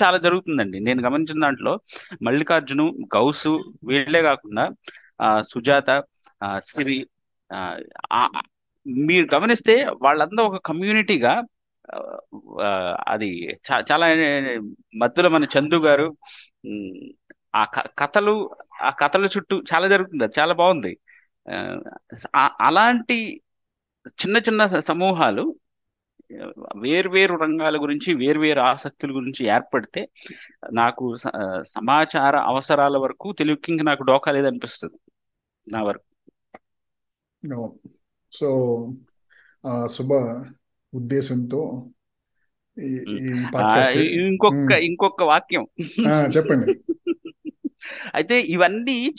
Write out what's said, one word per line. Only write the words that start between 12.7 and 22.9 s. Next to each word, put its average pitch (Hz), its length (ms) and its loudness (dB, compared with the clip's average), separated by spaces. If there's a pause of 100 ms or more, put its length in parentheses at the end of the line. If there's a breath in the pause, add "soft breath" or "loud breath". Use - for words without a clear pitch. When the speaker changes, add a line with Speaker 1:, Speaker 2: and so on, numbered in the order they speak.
Speaker 1:
అది 95 500 -6 (140)
చా-, 113 200 0
చాలా 165 140 4 (880)
మధ్యలో 123 320 4
మన 160 160 2
చందు 151 420 2
గారు, 147 300 4 (500 loud breath)
ఉమ్, 101 420 -12 (480)
ఆ 110 80 2
క-, - 340 -4
కథలు, 208 520 0 (320)
ఆ 135 80 0
కథల 185 460 2
చుట్టూ 190 260 -4 (120)
చాలా 180 140 2
జరుగుతుంది. 185 360 2
అది 110 160 -2
చాలా 165 140 2
బాగుంది. 165 440 0 (520 soft breath)
ఆ, 95 300 -8 (560)
ఆ, 139 140 4 (100)
అలాంటి 226 800 2 (680)